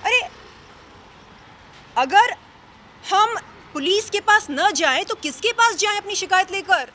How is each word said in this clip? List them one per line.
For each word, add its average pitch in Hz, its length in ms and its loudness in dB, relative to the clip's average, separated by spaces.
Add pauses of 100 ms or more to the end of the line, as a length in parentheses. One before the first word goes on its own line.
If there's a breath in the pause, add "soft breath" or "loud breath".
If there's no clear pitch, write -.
अरे, 480 240 0 (1700)
अगर 381 400 4 (720)
हम 427 280 2 (340)
पुलिस 370 380 -2
के 403 100 -2
पास 427 300 2
न 330 220 0
जाएं, 302 320 -2
तो 453 100 -8
किसके 403 380 -4
पास 466 220 2
जाएं 415 220 -2
अपनी 403 180 -8
शिकायत 370 360 0
लेकर? 359 440 -2